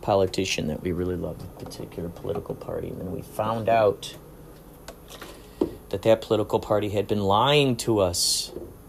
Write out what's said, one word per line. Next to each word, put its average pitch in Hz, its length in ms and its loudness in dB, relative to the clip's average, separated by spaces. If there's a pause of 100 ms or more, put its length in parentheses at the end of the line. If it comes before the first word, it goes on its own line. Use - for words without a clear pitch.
politician 95 640 2
that 76 140 -4
we 92 100 -2
really 90 240 -2
love, 85 260 -6
a - 220 -14
particular - 460 -10
political - 440 -6
party, - 360 -8
and - 100 -10
then 92 140 -6
we - 80 -8
found 110 480 -2
out 113 460 4 (1700)
that 98 120 -4
that 110 200 6
political 107 380 2
party 104 300 0
had 101 180 0
been 107 140 0
lying 127 560 4
to 113 220 2
us, - 520 0 (380)